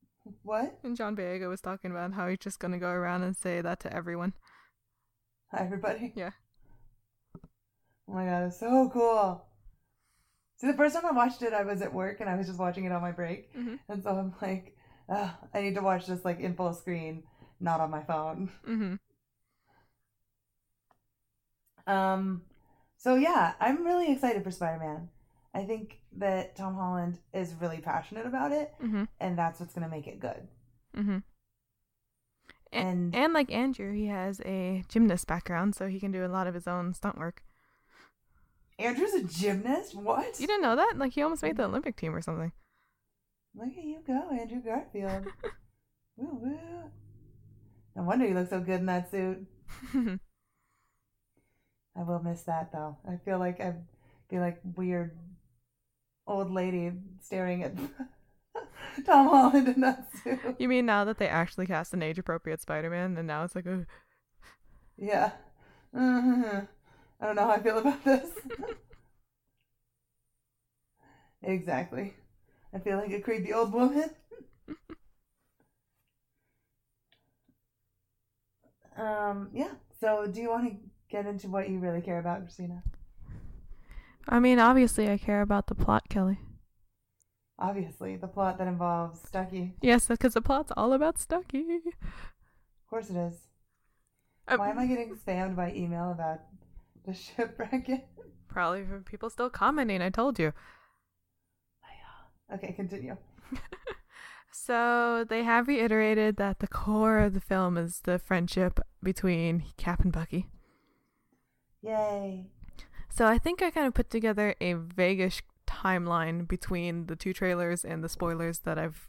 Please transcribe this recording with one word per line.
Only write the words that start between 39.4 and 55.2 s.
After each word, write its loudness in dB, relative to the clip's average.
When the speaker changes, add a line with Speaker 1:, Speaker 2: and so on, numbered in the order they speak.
Speaker 1:
What? -2
Speaker 2:
You -2
didn't 0
know 4
that? 4
Like, -2
he -2
almost -2
made -2
the 0
Speaker 1:
Mm. 0
Speaker 2:
Olympic -4
team -4
or -6
something. -4
Speaker 1:
Look -8
at -12
you -8
go, -2
Andrew -6
Garfield. -4
Speaker 2:
<laughs> -20
Speaker 1:
Woo -8
woo. -4
No -6
wonder 4
you 2
look 2
so -2
good 0
in 0
that 0
suit. -4
Speaker 2:
<laughs> 0
Speaker 1:
I -8
will -2
miss -4
that, -4
though. -8
I -8
feel -2
like -2
I'd -6
be, -2
like, -2
weird -2